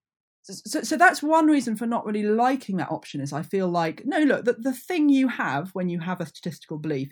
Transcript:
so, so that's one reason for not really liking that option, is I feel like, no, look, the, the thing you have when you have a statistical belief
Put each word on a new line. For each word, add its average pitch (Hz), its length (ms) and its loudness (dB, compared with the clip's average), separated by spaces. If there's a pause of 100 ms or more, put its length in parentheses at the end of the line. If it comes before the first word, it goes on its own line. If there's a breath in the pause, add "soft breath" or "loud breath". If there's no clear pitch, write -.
(440)
so, 220 380 -8
so 247 160 -4
that's 349 240 6
one 311 240 4
reason 277 320 2
for 233 80 -6
not 233 200 -4
really 208 180 -2
liking 226 540 2
that 156 120 -4
option, 147 320 -6
is 139 100 -6
I 151 120 -6
feel 190 260 -2
like, 165 360 -2
no, 330 140 -2
look, 269 240 4
the, 233 100 2
the 240 200 -2
thing 302 340 0
you 269 200 6
have 175 460 -2
when 180 140 -2
you 175 120 -2
have 175 200 -6
a 165 60 -4
statistical - 540 -10
belief 143 320 -4